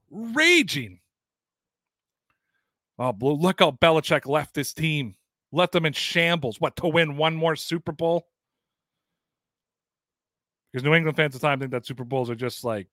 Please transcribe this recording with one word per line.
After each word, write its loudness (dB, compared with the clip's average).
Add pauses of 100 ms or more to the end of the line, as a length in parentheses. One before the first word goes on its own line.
(100)
raging. 0 (2000)
"Oh, -2
bl-, 0
look 0
how 6
Belichick 4
left -2
this -4
team. -4 (380)
Left 0
them 2
in 0
shambles. -2
What, -2
to -2
win 2
one 2
more 0
Super -6
Bowl?" 0 (2500)
Because -6
New 4
England 0
fans 0
at -14
the -2
time 0
think -6
that -6
Super -10
Bowls -2
are -4
just -8
like, -6